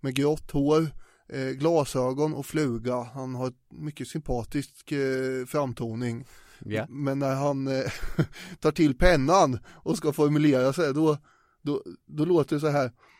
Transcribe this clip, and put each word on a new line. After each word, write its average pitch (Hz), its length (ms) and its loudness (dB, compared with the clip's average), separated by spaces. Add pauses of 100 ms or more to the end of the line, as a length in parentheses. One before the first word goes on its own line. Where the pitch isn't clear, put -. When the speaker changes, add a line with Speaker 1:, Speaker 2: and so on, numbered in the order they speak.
Speaker 1:
med 135 140 -4
grått 143 360 0
hår, 151 360 2 (420)
eh, 135 220 -6
glasögon 139 840 0
och 135 120 -8
fluga. 123 560 -2 (120)
Han 131 200 -8
har 127 140 -4
ett 127 100 -12 (120)
mycket 147 380 -10
sympatisk, 139 840 -6
eh, 131 540 -2
framtoning. 120 800 -4 (380)
Speaker 2:
Ja. 107 240 -4
Speaker 1:
Men 139 300 -4
när 135 160 -2
han, 135 320 -2
eh, 135 180 -2 (320)
<laughs> - 440 -4
tar 156 120 2
till 151 260 2
pennan 156 600 6 (120)
och - 260 -4
ska 156 160 0
formulera 147 600 4
sig, 143 220 0
då, 156 220 4 (460)
då, 143 200 -2 (240)
då 151 180 -4
låter 160 320 2
det 143 40 -2
så 151 80 0
här: 143 240 0 (280)